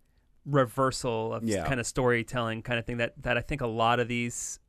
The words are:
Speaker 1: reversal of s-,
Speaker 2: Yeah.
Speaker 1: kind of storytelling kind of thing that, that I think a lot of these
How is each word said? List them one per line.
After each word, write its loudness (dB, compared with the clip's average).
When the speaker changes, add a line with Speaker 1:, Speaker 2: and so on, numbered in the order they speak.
Speaker 1:
reversal 2
of -4
s-, 2
Speaker 2:
Yeah. 2
Speaker 1:
kind 0
of -4
storytelling 0
kind -2
of -12
thing -6
that, -2
that 0
I 0
think -6
a -2
lot 4
of 0
these -4